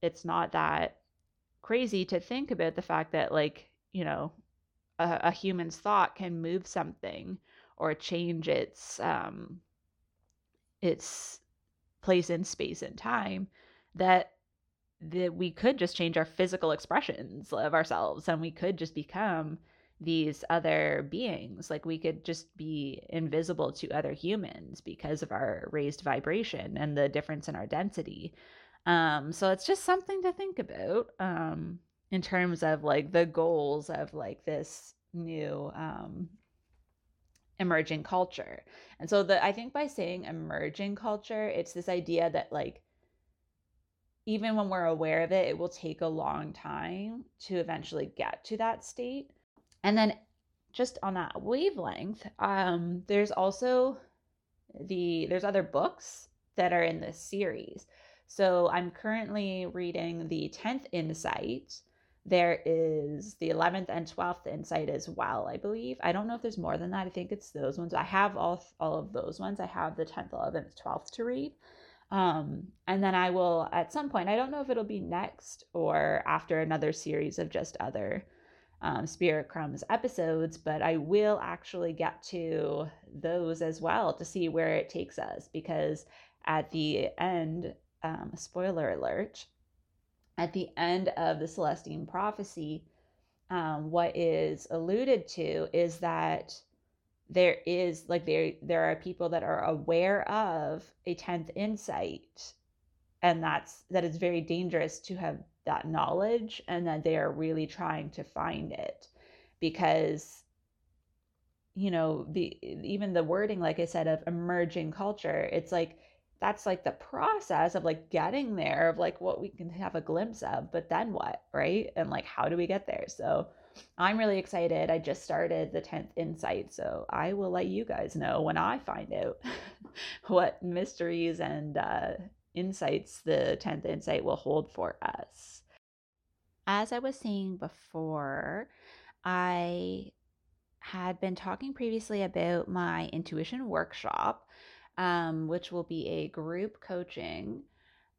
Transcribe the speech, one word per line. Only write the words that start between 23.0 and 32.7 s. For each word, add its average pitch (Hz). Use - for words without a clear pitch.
invisible 160
to -
other 143
humans -
because 151
of -
our 110
raised 147
vibration 147
and 147
the 143
difference 147
in 147
our 104
density. -
Um, 160
so 190
it's 190
just 381
something 370
to 359
think 381
about, -
um, 165
in 190
terms 180
of, 156